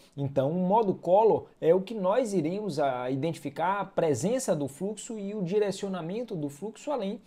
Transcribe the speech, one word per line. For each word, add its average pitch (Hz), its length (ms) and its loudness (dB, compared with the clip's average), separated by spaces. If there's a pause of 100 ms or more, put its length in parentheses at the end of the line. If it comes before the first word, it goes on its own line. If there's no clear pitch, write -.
(160)
Então, 139 360 0
o 180 160 0
modo 208 260 4
color 185 540 4 (120)
é 160 140 6
o 190 60 4
que 190 140 -8
nós 208 380 2
iremos, 180 460 -2
ah, 127 320 0
identificar 160 720 -2
a 190 40 -2
presença 180 680 0
do 143 140 -2
fluxo 208 500 -8
e 196 160 -6
o 214 80 -4
direcionamento 190 920 -2
do 147 120 -4
fluxo, 214 440 -10
além 226 340 -4